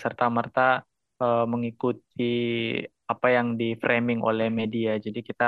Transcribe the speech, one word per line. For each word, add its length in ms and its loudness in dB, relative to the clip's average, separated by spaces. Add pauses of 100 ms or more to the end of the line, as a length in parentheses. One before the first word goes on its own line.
serta-merta, 800 0 (400)
eh, 240 2
mengikuti 880 -4 (720)
apa 240 -2
yang 240 2
di-framing 640 0
oleh 320 0
media. 480 -2
Jadi 240 -8
kita 260 -4